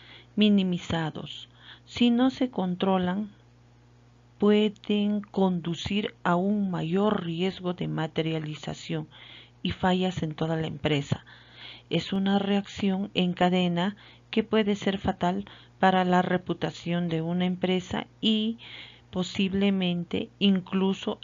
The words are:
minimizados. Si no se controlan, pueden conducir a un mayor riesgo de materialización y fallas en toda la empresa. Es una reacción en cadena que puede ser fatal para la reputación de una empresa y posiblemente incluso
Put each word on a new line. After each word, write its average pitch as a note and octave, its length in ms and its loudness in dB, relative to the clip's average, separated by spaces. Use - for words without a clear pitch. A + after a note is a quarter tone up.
minimizados. F#3 1160 0
Si - 240 2
no B3 220 4
se B3+ 180 -2
controlan, F#3 840 0
pueden G#3 840 2
conducir F#3 920 -2
a F3 120 2
un G3 340 0
mayor F3+ 520 0
riesgo F3+ 520 -2
de E3 120 -4
materialización D#3 1200 -4
y F3 100 -2
fallas F#3 500 0
en D#3 120 -4
toda D#3+ 220 -2
la D#3+ 120 -2
empresa. D3+ 580 -2
Es E3+ 240 -2
una G3 240 2
reacción G3 720 -2
en F3+ 220 0
cadena F3+ 600 2
que A3 120 2
puede G#3+ 320 2
ser G3 220 -2
fatal G3 480 -2
para F#3 240 4
la F3+ 160 4
reputación F3 880 -2
de D#3+ 140 -2
una F3 240 0
empresa F3+ 600 -2
y A3 380 0
posiblemente F#3+ 1160 -2
incluso F#3+ 840 0